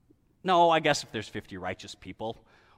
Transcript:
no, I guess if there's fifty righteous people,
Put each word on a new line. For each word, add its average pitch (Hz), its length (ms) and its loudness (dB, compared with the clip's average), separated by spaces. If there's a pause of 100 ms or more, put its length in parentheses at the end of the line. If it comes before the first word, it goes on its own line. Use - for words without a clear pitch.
(440)
no, 175 260 4
I 160 80 4
guess 151 240 2
if - 80 -18
there's 107 180 -6
fifty - 280 -12
righteous 92 400 -10
people, - 480 -10 (340)